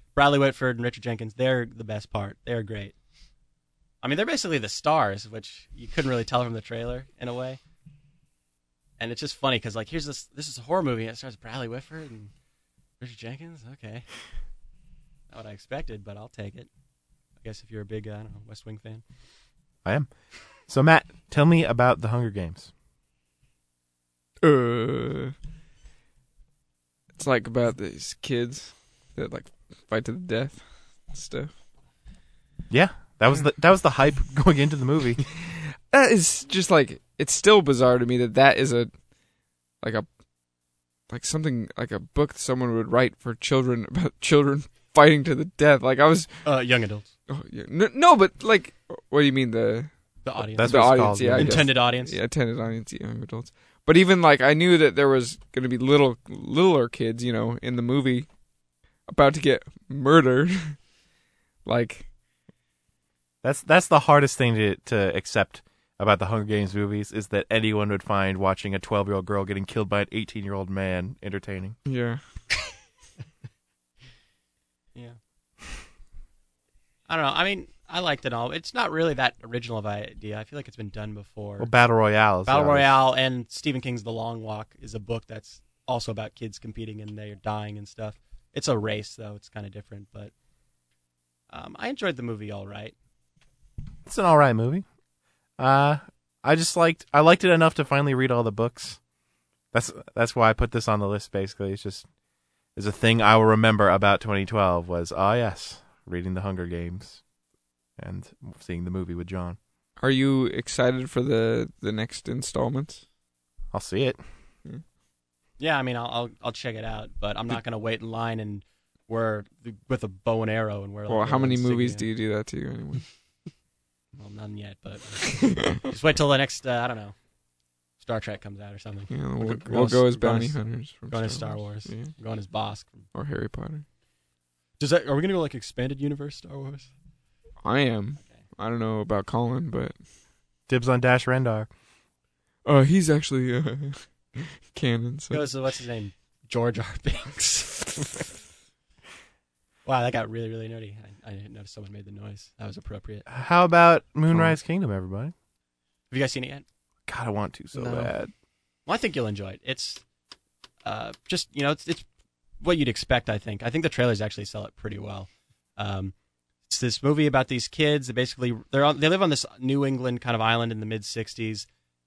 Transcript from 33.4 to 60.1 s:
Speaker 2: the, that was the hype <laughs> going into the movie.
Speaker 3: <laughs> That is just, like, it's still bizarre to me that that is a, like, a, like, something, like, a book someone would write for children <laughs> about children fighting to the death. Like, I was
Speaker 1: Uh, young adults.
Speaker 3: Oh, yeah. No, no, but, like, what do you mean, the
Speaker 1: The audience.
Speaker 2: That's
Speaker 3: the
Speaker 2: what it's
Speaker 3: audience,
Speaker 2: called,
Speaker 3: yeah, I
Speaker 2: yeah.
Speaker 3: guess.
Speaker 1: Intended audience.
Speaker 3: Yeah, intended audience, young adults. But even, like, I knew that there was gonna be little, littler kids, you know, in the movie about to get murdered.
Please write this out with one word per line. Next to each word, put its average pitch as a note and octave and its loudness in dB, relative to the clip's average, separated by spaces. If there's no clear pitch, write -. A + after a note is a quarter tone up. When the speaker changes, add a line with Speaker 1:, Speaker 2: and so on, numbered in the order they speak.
Speaker 2:
the, D3 2
that D#3+ 6
was F#3+ 6
the D3 4
hype C#3 4
<laughs> - -16
going D3+ 6
into D3 2
the C3 -2
movie. C3 0
Speaker 3:
<laughs> D#3+ -18
That C4 8
is F3+ 2
just, F#3+ -2
like, D3+ 4
it's D3+ -2
still G#3 8
bizarre B2+ 6
to A#2+ 2
me B2 2
that A#2+ 0
that C3+ 8
is C3+ 2
a, A#2+ 2
like, A2 -6
a, A2+ -2
like, A#2+ -12
something, D3 -4
like, A#2+ -6
a F#2+ -6
book - -2
someone B2+ -2
would A2 -2
write B2 2
for A#2+ -10
children B2 0
<laughs> - -16
about E3+ -2
children C#3+ 4
fighting D3+ 10
to D3 0
the D3+ -2
death. D3 6
Like, C3 2
I D3 10
was D#3+ 4
Speaker 1:
Uh, C#3 2
young B2 2
adults. G#2 -10
Speaker 3:
Oh, C#3+ -8
yeah. G#2 -12
No, F3+ 0
no, D4+ 8
but, - 4
like, A3 2
what D3 2
do D3 6
you C3+ 6
mean, C3 0
the A2+ 0
Speaker 1:
The C3 -6
audience. G#2+ -6
Speaker 2:
That's A#2+ 2
Speaker 3:
the C3+ 6
Speaker 2:
what A2+ 8
it's B2+ 10
Speaker 3:
audience, B2+ 6
Speaker 2:
called, G2+ 0
Speaker 3:
yeah, A#2+ 4
I - 4
Speaker 2:
yeah. - 4
Speaker 3:
guess. C#3 2
Speaker 1:
Intended C3+ 4
audience. B2 0
Speaker 3:
Yeah, - -2
intended A#2 -2
audience, A2+ -8
young - -10
adults. A2 -14
But D#3+ 6
even, F#3 8
like, C#3+ 8
I C#3 8
knew E3+ 6
that C#3 6
there C#3+ 6
was B2+ 2
gonna B2+ -2
be B2 -2
little, C3 6
littler C3+ 2
kids, A#2 -4
you B2 -2
know, A2+ -2
in B2 -4
the A#2+ -2
movie B2+ 0
about C#3+ 6
to D#3 -4
get C#3 2
murdered. C#3 6